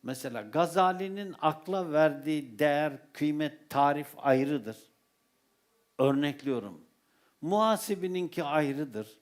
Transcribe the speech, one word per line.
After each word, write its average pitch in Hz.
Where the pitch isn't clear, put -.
mesela 120
Gazali'nin 185
akla 165
verdiği 143
değer, 147
kıymet, 151
tarif 143
ayrıdır. 131
Örnekliyorum. 135
Muhasibininki 185
ayrıdır. 139